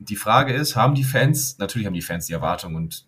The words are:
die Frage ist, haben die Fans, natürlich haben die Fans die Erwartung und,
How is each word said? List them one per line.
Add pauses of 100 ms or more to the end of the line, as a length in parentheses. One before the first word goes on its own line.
die
Frage
ist,
haben
die
Fans,
natürlich
haben
die
Fans
die
Erwartung
und,